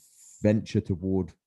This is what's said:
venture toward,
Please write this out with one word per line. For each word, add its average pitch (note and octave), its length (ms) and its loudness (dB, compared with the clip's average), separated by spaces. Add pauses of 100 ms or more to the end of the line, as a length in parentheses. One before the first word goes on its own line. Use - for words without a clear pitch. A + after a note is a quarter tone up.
(420)
venture G#2+ 400 2
toward, F#2 500 -2 (160)